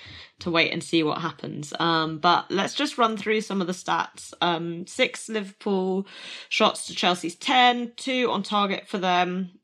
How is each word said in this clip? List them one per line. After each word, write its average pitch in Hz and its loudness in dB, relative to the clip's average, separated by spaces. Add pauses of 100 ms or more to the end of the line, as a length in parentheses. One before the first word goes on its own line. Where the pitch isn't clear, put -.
(380)
to 175 -4
wait 165 4
and 165 -4
see 165 2
what 151 0
happens. 151 -8
Um, 160 0
but 175 4
let's - -2
just 285 -4
run 220 2
through 214 0
some 196 -4
of 175 0
the 185 -4
stats. - -4
Um, 170 -2
six - -2
Liverpool 196 -2 (420)
shots - 2
to 175 -12
Chelsea's 180 0
ten, 247 4
two 254 0
on 196 0
target 202 0
for 208 -4
them. 180 2 (140)